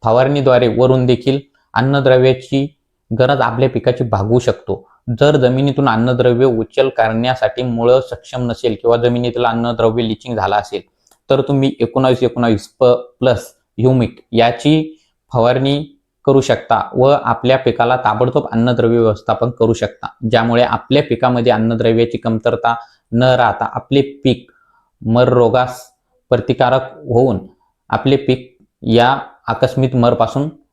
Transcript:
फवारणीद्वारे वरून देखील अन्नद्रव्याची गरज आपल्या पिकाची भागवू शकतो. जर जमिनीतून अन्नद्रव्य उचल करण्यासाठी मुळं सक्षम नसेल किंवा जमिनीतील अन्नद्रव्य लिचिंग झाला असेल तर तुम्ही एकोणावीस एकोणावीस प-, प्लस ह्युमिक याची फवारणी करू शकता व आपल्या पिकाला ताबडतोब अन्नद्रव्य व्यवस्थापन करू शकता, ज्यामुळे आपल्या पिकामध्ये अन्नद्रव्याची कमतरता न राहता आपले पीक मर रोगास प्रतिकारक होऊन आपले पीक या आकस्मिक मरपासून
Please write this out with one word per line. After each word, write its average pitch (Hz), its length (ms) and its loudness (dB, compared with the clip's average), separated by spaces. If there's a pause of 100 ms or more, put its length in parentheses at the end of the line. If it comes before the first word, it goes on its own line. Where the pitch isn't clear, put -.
फवारणीद्वारे 127 640 2 (100)
वरून 127 280 2
देखील 131 320 0 (360)
अन्नद्रव्याची 131 920 2 (440)
गरज 127 300 0
आपल्या 117 300 0
पिकाची 123 340 -2
भागवू 107 340 0
शकतो. - 460 -4 (360)
जर 151 160 4
जमिनीतून 131 520 0
अन्नद्रव्य 123 580 2
उचल 120 420 0
करण्यासाठी 117 760 -2
मुळं 120 380 2
सक्षम 127 500 -10
नसेल 113 300 -4
किंवा 117 160 0
जमिनीतील 120 480 -2
अन्नद्रव्य 117 600 -2
लिचिंग 113 320 -6
झाला 101 200 -2
असेल 101 240 -6 (500)
तर 139 100 2
तुम्ही 135 400 0
एकोणावीस 127 420 0
एकोणावीस 117 460 -2 (120)
प-, 123 140 4 (260)
प्लस 127 260 0 (320)
ह्युमिक 123 420 0 (120)
याची 135 640 0 (360)
फवारणी 131 500 0 (420)
करू 135 160 4
शकता 117 400 0 (140)
व 131 160 2
आपल्या 123 480 0
पिकाला 123 380 0
ताबडतोब 123 560 -2
अन्नद्रव्य 117 460 0
व्यवस्थापन 113 520 0
करू 117 220 0
शकता, - 340 -6 (240)
ज्यामुळे 117 320 2
आपल्या - 400 0
पिकामध्ये 123 500 0
अन्नद्रव्याची 113 680 0
कमतरता 117 560 -2 (380)
न 117 100 2 (140)
राहता 113 360 0
आपले 139 300 0 (220)
पीक - 260 -2 (520)
मर 120 260 2
रोगास 123 540 0 (480)
प्रतिकारक 127 640 0 (140)
होऊन 120 320 0 (520)
आपले 135 260 0
पीक 127 320 -2 (340)
या 120 340 2 (300)
आकस्मिक 127 500 -2
मरपासून 120 520 0 (240)